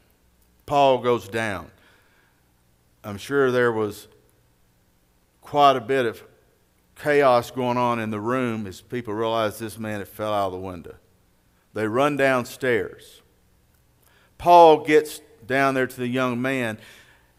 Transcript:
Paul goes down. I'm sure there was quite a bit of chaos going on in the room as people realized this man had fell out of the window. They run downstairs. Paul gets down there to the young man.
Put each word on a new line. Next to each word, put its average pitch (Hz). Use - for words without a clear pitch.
Paul 139
goes 117
down. 101
I'm 101
sure 135
there 123
was 110
quite 143
a 123
bit 127
of -
chaos 135
going 123
on 120
in 110
the 104
room 113
as 92
people 117
realized 113
this 110
man 107
had 95
fell 107
out 101
of 92
the 92
window. 92
They 107
run 139
downstairs. 127
Paul 165
gets 151
down 135
there 131
to -
the 123
young 123
man. 123